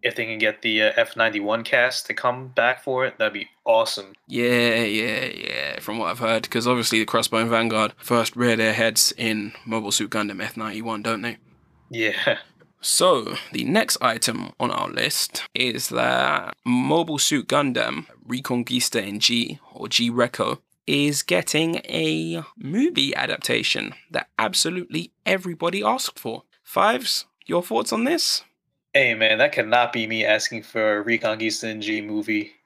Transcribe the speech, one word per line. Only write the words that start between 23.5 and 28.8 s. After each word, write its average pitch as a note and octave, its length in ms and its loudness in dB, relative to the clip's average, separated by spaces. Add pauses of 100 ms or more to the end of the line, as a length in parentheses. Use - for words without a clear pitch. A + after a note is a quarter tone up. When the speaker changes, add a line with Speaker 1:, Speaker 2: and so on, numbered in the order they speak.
Speaker 2:
that - 260 -4
absolutely E3 760 -2 (120)
everybody F#3 560 -2
asked A3+ 380 -2
for. A#2+ 240 -10 (220)
Fives, A3+ 640 0 (200)
your F3 160 0
thoughts F#3+ 300 -2
on A3 100 0
this? D4+ 400 0 (500)